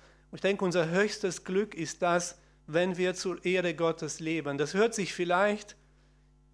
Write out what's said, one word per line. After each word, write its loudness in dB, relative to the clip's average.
Und -20
ich -12
denke, 0
unser 2
höchstes 0
Glück -2
ist -6
das, 0
wenn 2
wir 0
zur -6
Ehre 2
Gottes -2
leben. -2
Das 0
hört 4
sich -4
vielleicht 2